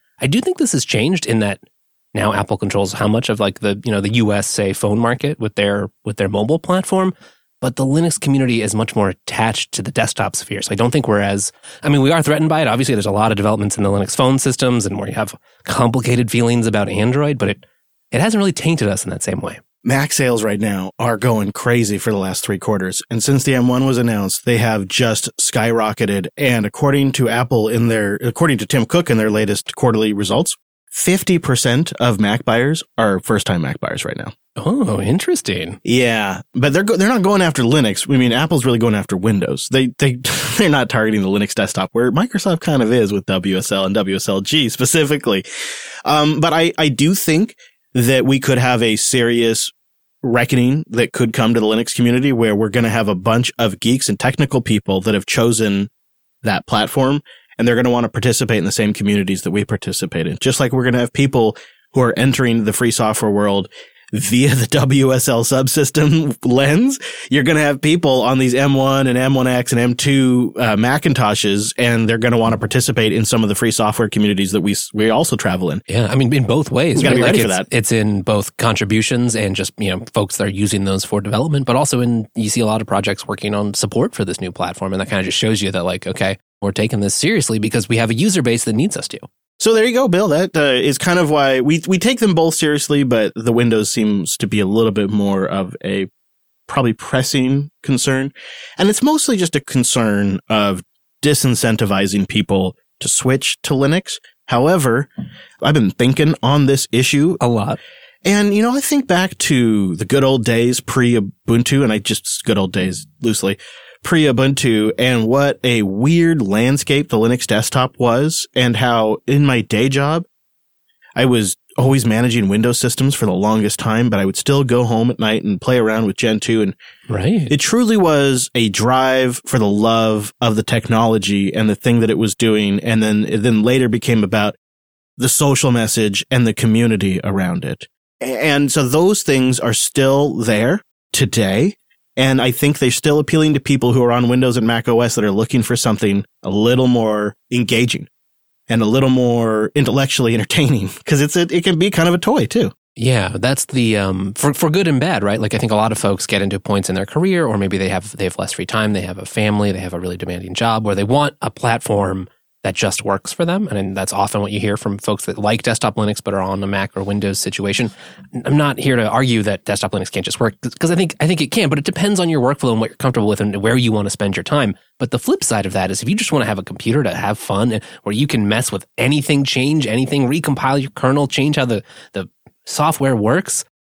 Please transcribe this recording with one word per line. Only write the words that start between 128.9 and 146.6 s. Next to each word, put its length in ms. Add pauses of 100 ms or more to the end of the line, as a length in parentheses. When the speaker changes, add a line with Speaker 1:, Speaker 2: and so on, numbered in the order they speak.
Speaker 2:
for 140
the 80
love 760
of 140
the 80
technology 920
and 160
the 60
thing 240
that 100
it 80
was 180
doing, 440
and 240
then, 220
it 180
then 200
later 260
became 340
about 320 (640)
the 120
social 420
message 600
and 160
the 60
community 680
around 420
it. 220 (340)
A-, 160
and 340
so 160
those 360
things 360
are 140
still 640
there 440 (320)
today. 640 (400)
And 260
I 80
think 300
they're 100
still 300
appealing 340
to 60
people 340
who 100
are 80
on 160
Windows 300
and 80
Mac 220
O 140
S 120
that 100
are 60
looking 320
for 140
something 500 (160)
a 80
little 380